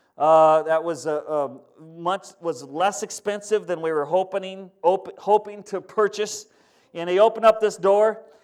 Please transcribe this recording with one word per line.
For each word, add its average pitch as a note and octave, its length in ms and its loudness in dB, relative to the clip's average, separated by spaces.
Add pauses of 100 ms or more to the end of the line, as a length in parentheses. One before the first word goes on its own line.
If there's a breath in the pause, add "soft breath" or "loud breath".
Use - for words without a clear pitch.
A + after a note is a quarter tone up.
(180)
uh, D#3 460 6
that D#3+ 180 0
was, D#3+ 240 -6
uh, D3+ 120 -2
uh, C#3+ 320 -4 (480)
much, F3+ 300 -6 (120)
was E3 240 -8
less F#3 400 -4
expensive G#3 640 -6
than E3+ 140 -6
we D#3+ 100 -2
were D3 140 -2
hoping, F#3+ 680 -4 (120)
op-, F#3 360 -2
hoping G#3 440 -2
to F#3 180 -8
purchase. G3+ 640 -4 (480 soft breath)
And E3+ 160 -8
he F3+ 100 2
opened A3+ 260 4
up A3 140 4
this G#3+ 160 0
door G#3 480 2 (200 soft breath)